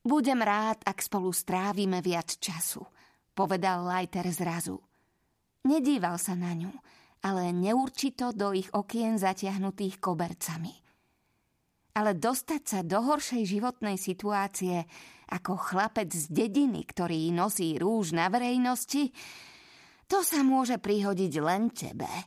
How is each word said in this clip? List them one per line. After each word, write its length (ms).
„Budem 400
rád, 420
ak 220
spolu 240
strávime 720
viac 400
času,“ 420
povedal 480
Leiter 480
zrazu. 480
Nedíval 500
sa 160
na 160
ňu, 220
ale 260
neurčito 840
do 200
ich 200
okien 440
zatiahnutých 800
kobercami. 760
Ale 160
dostať 500
sa 220
do 180
horšej 540
životnej 400
situácie 880
ako 240
chlapec 560
z 160
dediny, 560
ktorý 480
nosí 480
rúž 320
na 160
verejnosti, 840
to 140
sa 240
môže 320
prihodiť 640
len 320
tebe. 400